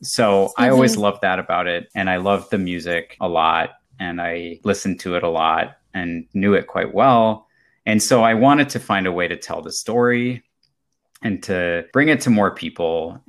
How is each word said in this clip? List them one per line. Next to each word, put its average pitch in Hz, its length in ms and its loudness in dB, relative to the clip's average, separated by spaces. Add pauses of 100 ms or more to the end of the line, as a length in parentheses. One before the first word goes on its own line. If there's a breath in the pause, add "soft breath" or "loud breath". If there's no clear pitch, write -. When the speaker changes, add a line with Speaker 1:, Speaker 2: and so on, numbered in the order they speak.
Speaker 1:
So 98 560 2
I 123 100 6
always 127 260 6
Speaker 2:
Mm-hmm. 104 80 -4
Speaker 1:
loved 101 200 0
that 92 160 0
about 87 300 -2
it. 87 260 -4
And 95 160 -2
I 92 60 2
loved 98 340 -2
the 107 80 0
music 87 640 -4
a 92 80 -2
lot. 82 420 0 (300)
And 87 200 -6
I 85 440 -8
listened 98 360 -2
to 90 140 -4
it 87 80 -2
a 87 60 -2
lot 80 480 0 (180)
and 85 400 -6
knew 101 200 2
it - 120 0
quite - 260 -4
well. 113 540 2 (400)
And 110 160 2
so 120 220 4
I 113 100 4
wanted 139 360 4
to 120 100 -6
find 98 260 -2
a 92 60 -2
way 87 160 -2
to 85 80 -4
tell 82 260 -10
the 80 100 -14
story 120 680 -2 (800)
and 101 220 -4
to 87 480 -2
bring 143 160 2
it 139 140 2
to 127 80 0
more 104 220 4
people, 82 760 -6